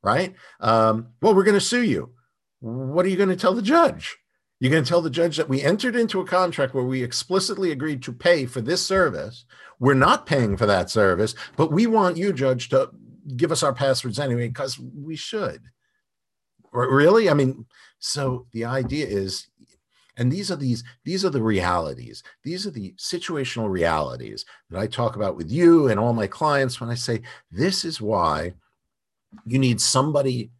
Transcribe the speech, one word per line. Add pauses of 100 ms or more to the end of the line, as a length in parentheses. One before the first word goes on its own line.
right? (280)
Um, (120)
"Well,
we're
gonna
sue
you." (480)
What
are
you
gonna
tell
the
judge? (440)
You're
gonna
tell
the
judge
that
we
entered
into
a
contract
where
we
explicitly
agreed
to
pay
for
this
service. (340)
We're
not
paying
for
that
service, (220)
but
we
want
you,
judge,
to (440)
give
us
our
passwords
anyway,
'cause
we
should. (1080)
R-,
really?
I
mean, (340)
so
the
idea
is, (680)
and
these
are
these, (220)
these
are
the
realities. (220)
These
are
the
situational
realities (240)
that
I
talk
about
with
you
and
all
my
clients
when
I
say, (280)
"This
is
why (920)
you
need
somebody